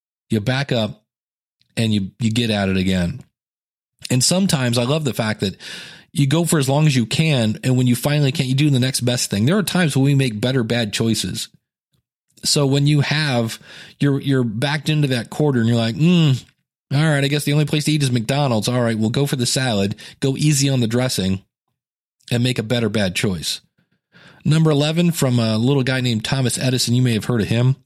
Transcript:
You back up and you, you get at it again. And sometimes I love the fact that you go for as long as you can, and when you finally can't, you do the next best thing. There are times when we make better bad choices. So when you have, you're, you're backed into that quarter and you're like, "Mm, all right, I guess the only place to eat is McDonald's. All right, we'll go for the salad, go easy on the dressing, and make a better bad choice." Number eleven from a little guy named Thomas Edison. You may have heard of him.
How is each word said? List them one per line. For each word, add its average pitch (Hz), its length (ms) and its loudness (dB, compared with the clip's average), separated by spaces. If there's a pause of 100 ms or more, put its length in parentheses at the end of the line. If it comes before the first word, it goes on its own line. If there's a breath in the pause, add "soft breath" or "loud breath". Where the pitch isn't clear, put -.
(300)
You 110 120 0
back 131 320 -2
up 110 320 -4 (720)
and 113 160 0
you, 98 260 -2
you 113 120 0
get 117 180 0
at 101 180 0
it 95 80 0
again. 92 460 -2 (880)
And 127 120 0
sometimes 139 560 0
I 123 60 2
love 147 220 0
the 123 80 -2
fact 107 260 -2
that 98 160 -2 (640 loud breath)
you 139 80 4
go 160 200 2
for 165 120 -2
as 135 100 0
long 147 200 2
as 139 80 2
you 117 100 2
can, 127 580 0
and 127 140 2
when 127 80 2
you 120 100 2
finally 147 360 0
can't, 131 180 -2
you 131 60 0
do 147 160 2
the 131 80 2
next 127 220 -2
best 120 280 -2
thing. 101 160 0
There 175 120 2
are 202 60 0
times 165 320 0
when 135 80 2
we 143 120 2
make 123 260 -2
better 127 220 0
bad 113 280 -2
choices. 110 580 -2 (920)
So 147 220 0
when 143 220 2
you 147 140 4
have, 131 580 -2 (400 loud breath)
you're, 139 200 2
you're 135 240 0
backed 139 460 -4
into 151 200 2
that 120 200 -4
quarter 143 300 0
and 113 80 2
you're 117 100 2
like, 113 180 0
"Mm, 156 480 2 (500)
all 143 100 2
right, 143 200 2
I 139 40 2
guess 143 160 -2
the 147 100 0
only 151 120 2
place 147 200 -2
to 151 60 0
eat 151 100 2
is 131 100 0
McDonald's. 123 560 0
All 123 140 0
right, 117 160 0
we'll 110 140 0
go 139 160 0
for 156 80 -4
the 120 100 -2
salad, 107 500 -2 (240 loud breath)
go 135 160 0
easy 139 340 2
on 135 100 0
the 117 80 0
dressing, 110 560 -2 (880)
and 120 120 0
make 127 140 0
a 113 60 -2
better 117 260 -2
bad 101 260 -2
choice." 90 460 -4 (800 loud breath)
Number 156 280 2
eleven 160 400 2
from 123 280 0
a 110 180 0
little 131 260 2
guy 131 180 -2
named 117 240 -2
Thomas 131 320 -2
Edison. 127 380 0
You 127 80 2
may 123 100 2
have 107 120 -2
heard 120 160 0
of 87 60 -2
him. 120 280 2 (100)